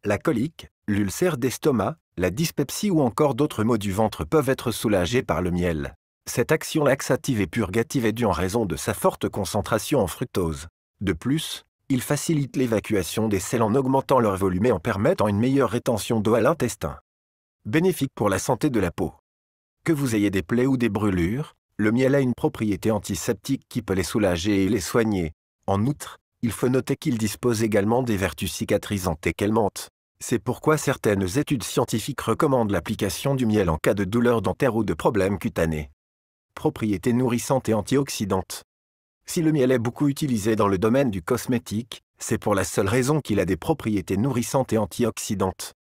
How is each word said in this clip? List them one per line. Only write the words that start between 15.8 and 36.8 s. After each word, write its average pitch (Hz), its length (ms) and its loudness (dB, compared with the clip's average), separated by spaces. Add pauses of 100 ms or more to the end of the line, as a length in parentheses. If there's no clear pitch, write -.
d'eau 107 160 2
à 117 60 4
l'intestin. 117 580 0 (680)
Bénéfique 156 480 0
pour 104 140 0
la 95 100 2
santé 139 300 0
de 120 100 0
la 90 120 2
peau. 82 240 -6 (720)
Que 170 80 0
vous 139 220 0
ayez 101 160 4
des 95 120 0
plaies 120 240 0
ou 135 100 2
des 117 140 2
brûlures, 101 680 0 (220)
le 107 140 2
miel 131 220 4
a 143 60 4
une 123 140 0
propriété 107 560 -2
antiseptique 110 800 -4
qui 123 100 -4
peut 95 140 -4
les 92 80 0
soulager 98 600 2
et 92 40 2
les 107 120 2
soigner. 98 520 0 (340)
En 101 200 2
outre, - 320 -6 (240)
il 110 100 0
faut - 160 0
noter 131 260 0
qu'il 127 220 -2
dispose 110 460 0
également 107 400 2
des 110 160 0
vertus 92 340 -2
cicatrisantes 92 720 -2
et 85 60 0
calmantes. 107 560 0 (320)
C'est 120 180 -2
pourquoi 151 380 0
certaines 104 640 0
études 143 240 -2
scientifiques - 580 -2
recommandent 117 500 2
l'application 101 640 -2
du 127 120 0
miel 104 240 4
en 78 80 2
cas 113 160 2
de 101 100 0
douleurs 117 380 2
dentaires 113 340 0
ou 113 80 0
de - 80 -2
problèmes 101 460 0
cutanés. 80 520 -2 (640)
Propriétés 117 600 -2